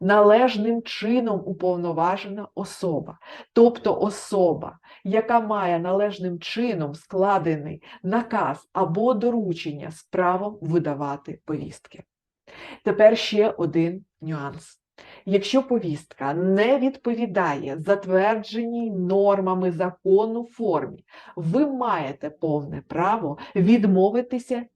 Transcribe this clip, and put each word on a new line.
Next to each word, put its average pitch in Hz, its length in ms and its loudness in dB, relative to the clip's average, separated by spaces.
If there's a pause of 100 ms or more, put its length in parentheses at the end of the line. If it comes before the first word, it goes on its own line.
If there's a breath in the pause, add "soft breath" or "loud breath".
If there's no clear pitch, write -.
належним 214 800 4
чином 226 640 -2
уповноважена 180 1120 -2
особа, - 640 -6 (360 loud breath)
тобто 233 460 4
особа, 185 800 -2 (240 loud breath)
яка 226 360 2
має 196 400 -2
належним 185 600 -2
чином 170 560 -4
складений 165 880 -2 (200 loud breath)
наказ 208 680 -2
або 190 400 0
доручення 185 800 -4
з - 120 -20
правом 185 580 -2
видавати 147 840 -4
повістки. - 580 -12 (800 loud breath)
Тепер 214 340 6
ще 214 320 2
один 165 560 -2 (160)
нюанс. 156 600 -10 (440 loud breath)
Якщо 202 380 2
повістка 160 720 -4
не 196 460 2
відповідає 196 1000 -2
затвердженій 208 1120 0
нормами 185 800 0
закону 196 800 0
формі, 156 540 -4 (300 loud breath)
ви 180 300 0
маєте 185 640 -4
повне 147 580 -4
право 175 500 -2 (180 loud breath)
відмовитися 220 1080 2 (100)